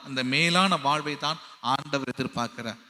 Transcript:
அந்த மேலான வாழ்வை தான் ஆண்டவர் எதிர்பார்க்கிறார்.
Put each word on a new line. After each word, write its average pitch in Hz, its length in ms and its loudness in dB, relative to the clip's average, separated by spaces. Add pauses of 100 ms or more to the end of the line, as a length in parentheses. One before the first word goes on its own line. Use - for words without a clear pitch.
அந்த 131 180 -2
மேலான 170 540 4
வாழ்வை 147 400 0
தான் 151 220 -4 (220)
ஆண்டவர் 135 560 -2
எதிர்பார்க்கிறார். 117 600 -6 (120)